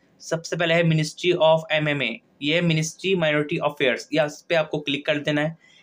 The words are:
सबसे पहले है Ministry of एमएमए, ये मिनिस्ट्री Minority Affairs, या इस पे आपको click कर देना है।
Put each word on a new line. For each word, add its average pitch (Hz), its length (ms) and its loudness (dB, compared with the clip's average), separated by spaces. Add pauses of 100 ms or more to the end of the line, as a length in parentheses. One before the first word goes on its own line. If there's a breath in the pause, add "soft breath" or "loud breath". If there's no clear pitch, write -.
(220 soft breath)
सबसे 165 340 -6
पहले 165 180 0
है 170 100 2
Ministry 160 480 0 (120)
of 160 180 6 (100)
एमएमए, 147 380 0 (320)
ये 151 200 0
मिनिस्ट्री 160 540 0
Minority 151 480 0
Affairs, 139 480 -2
या 156 120 2
इस 151 240 -8
पे 170 80 0
आपको 156 240 -2
click 143 260 -4
कर 147 140 0
देना 147 200 -2
है। 160 160 -2 (260 soft breath)